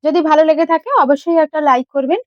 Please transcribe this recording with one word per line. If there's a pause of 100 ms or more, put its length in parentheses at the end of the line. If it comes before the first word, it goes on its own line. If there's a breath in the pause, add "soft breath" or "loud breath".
যদি (100)
ভালো
লেগে
থাকে (140)
অবশ্যই
একটা (100)
লাইক
করবেন।